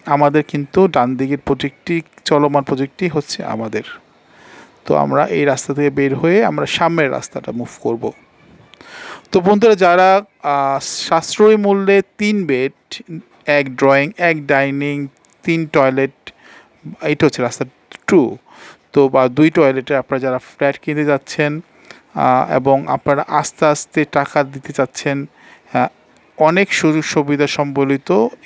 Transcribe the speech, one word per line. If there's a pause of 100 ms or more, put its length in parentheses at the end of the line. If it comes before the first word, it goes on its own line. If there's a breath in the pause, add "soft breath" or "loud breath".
আমাদের
কিন্তু
ডান
দিকের
প্রজেক্টটি, (240)
চলমান
প্রজেক্টটি
হচ্ছে
আমাদের। (1000 loud breath)
তো
আমরা
এই
রাস্তা
থেকে
বের
হয়ে
আমরা
সামনের
রাস্তাটা
মুভ (140)
করব। (1200 loud breath)
তো
বন্ধুরা,
যারা, (220)
আহ,
সাশ্রয়ী
মূল্যে (160)
তিন
বেড, (420)
এক
ড্রয়িং,
এক
ডাইনিং, (360)
তিন
টয়লেট, (680 soft breath)
এটা
হচ্ছে
রাস্তা (420)
টু, (560 loud breath)
তো
বা
দুই
টয়লেটে
আপনারা
যারা
ফ্ল্যাট
কিনতে
যাচ্ছেন, (520 loud breath)
আহ,
এবং
আপনারা
আস্তে
আস্তে
টাকা
দিতে
চাচ্ছেন, (480 soft breath)
আহ, (500)
অনেক
সুযোগ
সুবিধা
সম্বলিত (180)